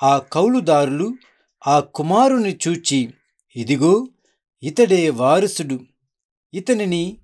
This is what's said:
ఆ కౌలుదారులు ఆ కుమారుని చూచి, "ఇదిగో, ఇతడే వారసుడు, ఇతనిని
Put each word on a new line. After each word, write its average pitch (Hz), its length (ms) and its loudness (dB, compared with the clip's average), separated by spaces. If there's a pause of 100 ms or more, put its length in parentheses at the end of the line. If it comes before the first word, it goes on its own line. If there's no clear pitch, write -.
ఆ 139 160 4
కౌలుదారులు 165 1000 0 (500)
ఆ 147 140 4
కుమారుని 208 800 0 (100)
చూచి, 139 460 -2 (420)
"ఇదిగో, 147 520 0 (540)
ఇతడే 170 480 2
వారసుడు, 143 680 0 (760)
ఇతనిని 190 680 -4